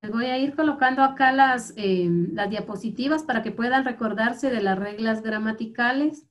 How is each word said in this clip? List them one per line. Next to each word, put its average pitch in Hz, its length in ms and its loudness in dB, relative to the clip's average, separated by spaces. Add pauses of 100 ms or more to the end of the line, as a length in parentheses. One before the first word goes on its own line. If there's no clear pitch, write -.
Les 214 100 -10
voy 233 140 -2
a 254 120 0
ir 277 180 -2
colocando 269 460 2
acá 262 300 4
las, 262 440 2
eh, 190 320 2 (240)
las 202 180 -2
diapositivas 226 760 -4
para 233 180 -2
que 226 100 -6
puedan 247 320 0
recordarse 240 680 -2
de 233 120 -2
las 190 160 2
reglas 220 460 -2
gramaticales. 220 1080 -2